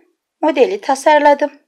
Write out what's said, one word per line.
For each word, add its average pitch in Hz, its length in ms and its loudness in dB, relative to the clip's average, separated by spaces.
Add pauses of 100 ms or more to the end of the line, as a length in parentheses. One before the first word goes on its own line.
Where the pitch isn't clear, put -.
(420)
modeli 254 400 -2
tasarladım. 294 720 0 (160)